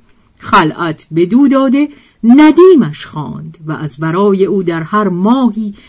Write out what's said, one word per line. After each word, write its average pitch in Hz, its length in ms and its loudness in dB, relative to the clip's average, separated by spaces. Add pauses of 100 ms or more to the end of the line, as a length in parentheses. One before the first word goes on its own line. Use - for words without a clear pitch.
(400)
خلعت 165 760 -4
بدو 196 320 2
داده 269 420 0 (340)
ندیمش 294 840 4
خواند 156 600 -14
و 156 60 -10
از 151 260 -12
برای 185 480 -2
او 190 180 -2
در 165 200 -6
هر 202 260 -4
ماهی 208 640 -2 (160)